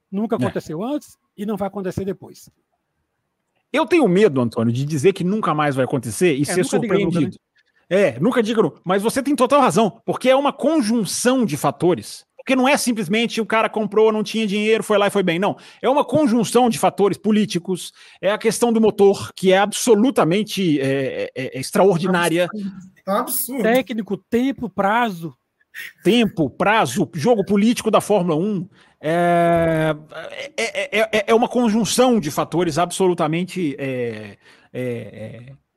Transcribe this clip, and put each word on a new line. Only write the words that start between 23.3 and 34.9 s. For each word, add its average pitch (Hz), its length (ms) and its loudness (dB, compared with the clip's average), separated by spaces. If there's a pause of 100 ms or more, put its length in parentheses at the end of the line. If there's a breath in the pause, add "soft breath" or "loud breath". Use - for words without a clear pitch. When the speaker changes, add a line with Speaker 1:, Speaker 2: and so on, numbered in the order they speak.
Speaker 1:
Técnico, 226 540 -2
tempo, 247 520 -4
prazo. 196 680 -2 (640 loud breath)
Speaker 2:
Tempo, 185 480 2
prazo, 185 640 0
jogo 190 300 2
político 214 460 0
da 196 100 4
Fórmula 180 360 0
um. 185 320 -4 (320 soft breath)
É, 165 960 2 (600)
é, 208 420 -4
é, 220 140 0
é, 214 160 0
é 226 60 4
uma 226 140 2
conjunção 233 720 2
de 147 100 -4
fatores 160 480 -2
absolutamente, 175 1000 -2
é, 117 580 -8 (360 soft breath)
é, 123 100 -8
é, 113 720 -12 (240)